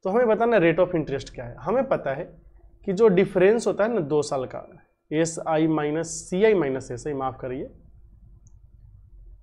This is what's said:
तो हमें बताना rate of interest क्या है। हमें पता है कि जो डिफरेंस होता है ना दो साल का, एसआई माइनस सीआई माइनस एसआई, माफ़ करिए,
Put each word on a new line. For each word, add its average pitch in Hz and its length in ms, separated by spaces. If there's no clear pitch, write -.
तो 185 60
हमें 240 180
बताना 220 300
rate 165 220
of 180 160
interest 135 340
क्या 127 140
है। 117 160
हमें 214 280
पता 135 260
है 160 100
कि 196 60
जो 220 180
डिफरेंस 196 560
होता 196 180
है 233 100
ना 208 80
दो 147 220
साल 135 220
का, - 200
एसआई 160 580
माइनस 156 520
सीआई 208 360
माइनस 135 340
एसआई, 127 240
माफ़ 131 220
करिए, 135 340